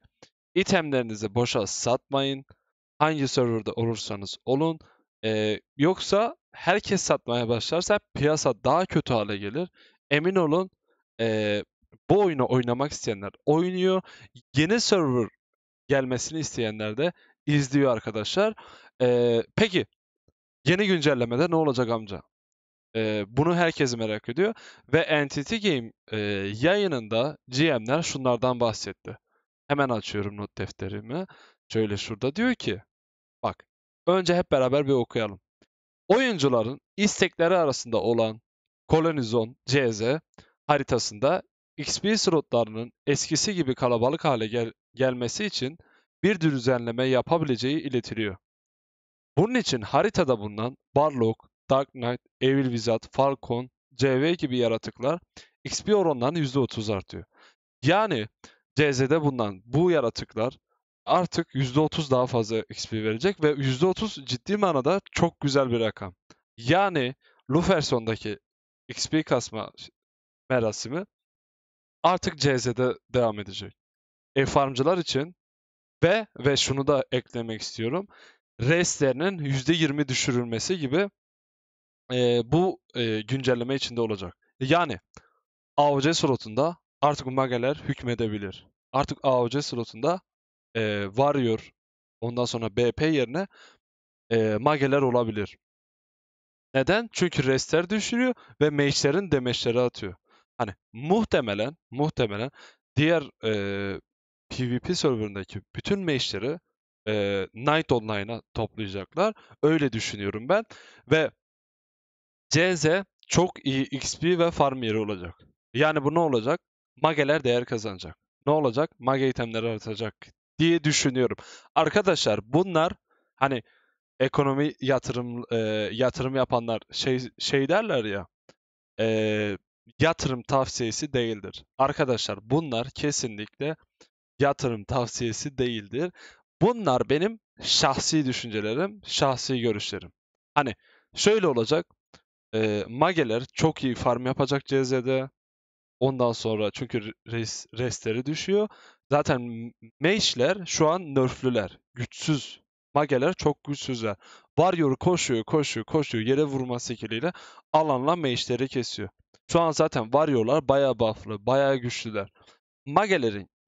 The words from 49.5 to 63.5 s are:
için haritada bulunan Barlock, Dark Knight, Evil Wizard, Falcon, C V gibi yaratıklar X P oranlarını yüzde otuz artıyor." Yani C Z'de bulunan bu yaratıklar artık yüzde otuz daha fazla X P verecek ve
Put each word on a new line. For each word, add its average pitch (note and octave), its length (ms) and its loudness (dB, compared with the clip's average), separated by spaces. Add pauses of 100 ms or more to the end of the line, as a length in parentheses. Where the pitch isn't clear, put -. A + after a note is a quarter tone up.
için D3+ 260 0
haritada C3+ 580 2
bulunan G#2+ 380 -6 (200)
Barlock, C3+ 520 2 (220)
Dark C3+ 220 2
Knight, B2 280 -4 (200)
Evil C3+ 240 4
Wizard, A#2 480 0
Falcon, B2+ 580 -2 (240)
C C3 260 2
V D3+ 140 2
gibi B2+ 240 -2
yaratıklar A#2 640 -2 (440)
X - 200 -8
P G#3 100 2
oranlarını D#3+ 440 2
yüzde C#3 200 0
otuz A2+ 320 -2
artıyor." G2 340 -8 (580)
Yani D#3+ 460 2 (480)
C C#3+ 160 4
Z'de C3+ 280 2
bulunan A2+ 440 -2
bu D3 260 2
yaratıklar A#2+ 680 -2 (460)
artık E3+ 500 0
yüzde C3+ 260 0
otuz D3+ 300 0
daha B2+ 160 4
fazla A2+ 320 -2 (120)
X - 160 -10
P A2 180 -4
verecek B2 380 0
ve D3+ 80 6